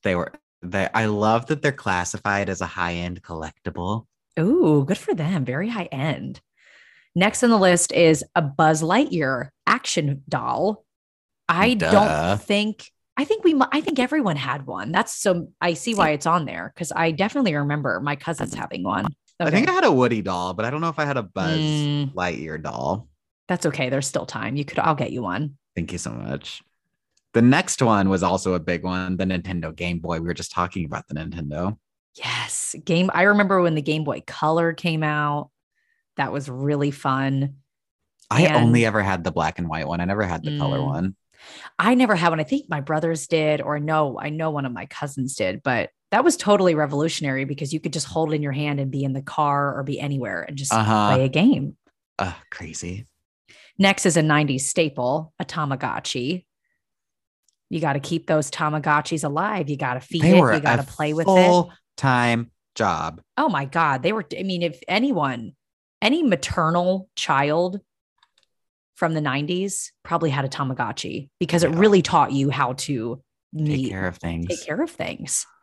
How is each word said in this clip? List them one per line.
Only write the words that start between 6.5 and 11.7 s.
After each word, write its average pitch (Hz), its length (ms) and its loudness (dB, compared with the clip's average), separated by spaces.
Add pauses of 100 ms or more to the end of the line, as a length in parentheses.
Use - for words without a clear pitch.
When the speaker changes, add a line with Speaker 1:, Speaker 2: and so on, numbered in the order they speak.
Speaker 2:
Next 190 280 2
on 240 80 6
the 226 80 6
list 180 340 4
is 160 300 6 (120)
a 170 80 2
Buzz 156 400 2
Lightyear 156 680 0 (180)
action 147 600 -2
doll. 147 540 -2 (720)
I 214 200 4